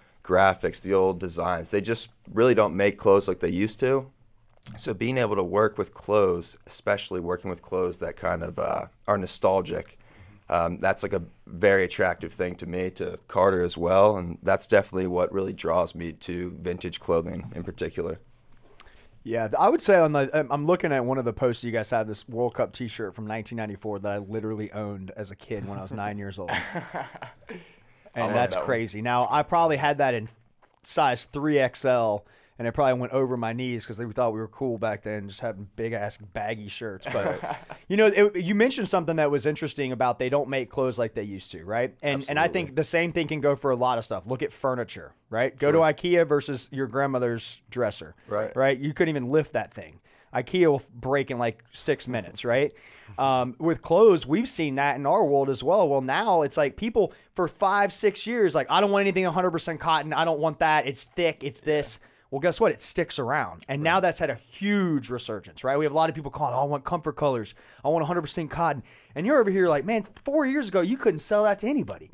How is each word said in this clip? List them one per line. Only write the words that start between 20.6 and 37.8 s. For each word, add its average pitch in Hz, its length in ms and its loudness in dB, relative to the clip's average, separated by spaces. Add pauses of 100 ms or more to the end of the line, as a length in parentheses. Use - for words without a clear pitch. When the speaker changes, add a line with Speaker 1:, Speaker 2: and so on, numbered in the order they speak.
Speaker 2:
looking 175 240 2
at 131 140 2
one 131 120 0
of 127 80 -2
the 117 80 -2
posts 120 300 0
you 120 80 -6
guys 110 200 -2
have, 110 180 0
this 104 200 -12
World 117 260 -2
Cup 104 180 -2
T-shirt 110 420 -8
from 110 100 -12
nineteen 107 300 -8
ninety-four 107 460 -6
that 101 120 -4
I 104 60 -4
literally 107 540 -6
owned 101 440 -8
as 101 140 -10
a 98 60 -18
kid 101 280 -10
when 98 140 -10
I 95 40 -10
was 95 100 -12
nine 104 260 -6
years 98 220 -10
old. 90 160 -8
Speaker 3:
<laughs> 202 40 -4 (1500)
Speaker 2:
And 117 100 -4
Speaker 3:
I - 20 0
love 107 80 -2
Speaker 2:
that's 117 200 0
Speaker 3:
that 90 60 0
one. - 60 -4
Speaker 2:
crazy. 113 340 -2
Now, 120 300 0
I 147 140 2
probably 165 320 2
had 147 220 0
that 135 140 2
in 113 160 -4 (540)
size 135 440 0
three 147 320 0
X 127 260 0
L, 113 420 2 (320)
and 117 100 -4
it 117 40 -2
probably 131 280 2
went 123 140 -6
over 131 240 0
my 113 160 -4
knees 123 320 -6
'cause 107 100 -12
they 117 80 -8
thought 117 300 0
we 110 40 -6
were 110 100 -6
cool 123 280 -4
back 107 260 -4
then, 104 260 -8
just 95 120 -16
having 104 260 -8 (100)
big-ass 113 420 -6
baggy 107 500 -8
shirts. 101 420 -10
But, - 480 -4 (140)
Speaker 3:
<laughs> - 160 -16